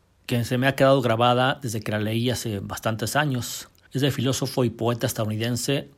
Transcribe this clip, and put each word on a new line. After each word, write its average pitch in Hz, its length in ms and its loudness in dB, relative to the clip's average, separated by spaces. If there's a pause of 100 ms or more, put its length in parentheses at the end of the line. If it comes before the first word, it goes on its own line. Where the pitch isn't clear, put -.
(260)
que 120 200 0
se 127 120 0
me 135 100 2
ha 139 100 2
quedado 135 240 6
grabada 123 600 2
desde 110 200 -6
que 104 100 -6
la 104 80 0
leí 113 300 0
hace 107 300 -4
bastantes 110 580 -4
años. 135 500 -2 (240)
Es 131 100 -2
del 139 120 2
filósofo 131 500 -2
y 117 60 2
poeta 117 360 -2
estadounidense 117 920 -2